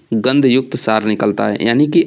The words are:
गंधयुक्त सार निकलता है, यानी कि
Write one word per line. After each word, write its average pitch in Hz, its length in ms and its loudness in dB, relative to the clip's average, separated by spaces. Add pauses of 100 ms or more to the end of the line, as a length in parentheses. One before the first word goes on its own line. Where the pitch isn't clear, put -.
(140)
गंधयुक्त 127 640 0
सार 110 280 0
निकलता 107 420 -2
है, 104 180 -4
यानी 123 220 2
कि 160 200 2